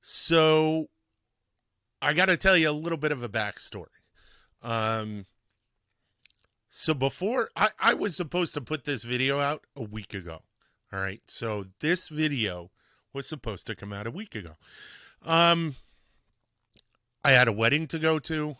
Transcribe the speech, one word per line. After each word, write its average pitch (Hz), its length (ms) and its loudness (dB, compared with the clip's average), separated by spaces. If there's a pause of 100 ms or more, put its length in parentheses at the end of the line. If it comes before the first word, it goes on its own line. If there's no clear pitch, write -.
so, 156 880 4 (1120)
I 139 100 2
gotta 180 240 4
tell 190 220 4
you 156 120 4
a - 20 0
little 160 260 -4
bit 147 160 0
of 123 100 -6
a 113 60 -6
backstory. 101 560 -6 (760)
Um, 110 640 -2 (1400)
so - 240 -2
before, 185 640 -2
I, 208 140 4 (100)
I 220 140 4
was 202 200 -2
supposed 170 420 -2
to 143 60 -4
put 143 220 -6
this 135 200 -4
video 127 360 0
out 143 240 -2 (100)
a 135 100 -8
week 107 300 -10
ago. 85 280 -10 (500)
All 98 80 -6
right, 95 280 -6
so 107 400 -6 (120)
this 170 300 -2
video 117 640 -2 (420)
was 135 120 -8
supposed 117 420 -8
to 110 80 -6
come 101 180 -10
out 101 120 -8
a 117 60 -6
week 196 240 -12
ago. 87 220 -12 (680)
Um, 165 520 4 (1500)
I 139 80 4
had 127 160 8
a 110 60 0
wedding 123 340 0
to 160 120 -6
go 160 200 2
to. 151 400 -6